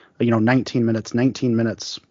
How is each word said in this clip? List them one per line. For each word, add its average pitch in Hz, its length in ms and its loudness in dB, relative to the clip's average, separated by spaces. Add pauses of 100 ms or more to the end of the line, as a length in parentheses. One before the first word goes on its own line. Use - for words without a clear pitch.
(200)
you 120 100 2
know, 113 80 4
nineteen 120 480 2
minutes, 113 300 -2
nineteen 123 400 0
minutes, 113 440 -4 (120)